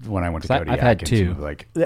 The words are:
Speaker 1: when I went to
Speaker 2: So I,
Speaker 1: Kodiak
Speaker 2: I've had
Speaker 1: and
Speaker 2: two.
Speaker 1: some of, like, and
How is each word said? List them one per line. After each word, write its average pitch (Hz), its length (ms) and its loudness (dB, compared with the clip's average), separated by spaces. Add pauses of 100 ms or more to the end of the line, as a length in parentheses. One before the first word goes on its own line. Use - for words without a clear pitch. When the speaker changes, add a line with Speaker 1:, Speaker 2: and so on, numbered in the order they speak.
Speaker 1:
when 98 180 -2
I 87 60 -2
went 82 140 -6
to - 40 -10
Speaker 2:
So 127 80 0
I, 139 40 2
Speaker 1:
Kodiak 101 180 -2
Speaker 2:
I've - 40 0
had 120 180 4
Speaker 1:
and - 80 -6
Speaker 2:
two. 117 100 2
Speaker 1:
some 95 140 4
of, 76 80 -6
like, 73 360 -10
and 160 100 2